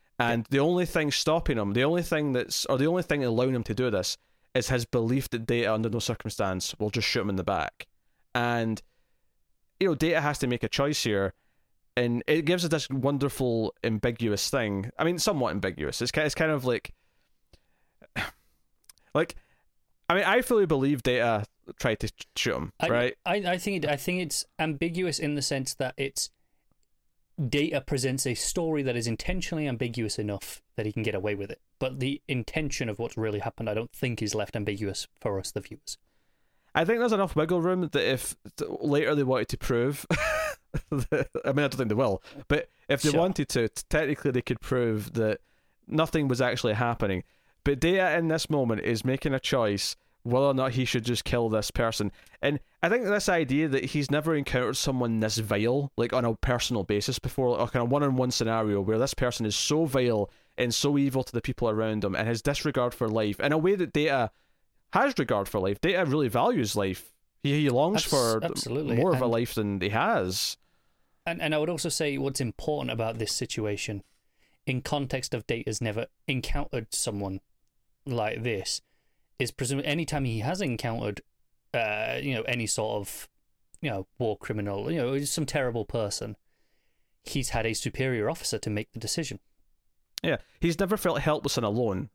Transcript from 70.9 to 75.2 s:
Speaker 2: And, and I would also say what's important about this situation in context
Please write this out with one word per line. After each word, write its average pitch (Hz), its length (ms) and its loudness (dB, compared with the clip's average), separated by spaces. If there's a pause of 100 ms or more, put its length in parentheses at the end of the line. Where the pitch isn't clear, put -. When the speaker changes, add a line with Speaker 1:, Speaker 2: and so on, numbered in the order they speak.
Speaker 2:
And, 170 160 -6
and 156 140 0
I - 20 2
would 151 120 2
also 165 200 -2
say 143 300 0
what's 135 220 -2
important 131 500 -4
about 113 260 -2
this 110 140 -2
situation 104 720 -4 (640)
in 127 160 -2
context 135 500 -2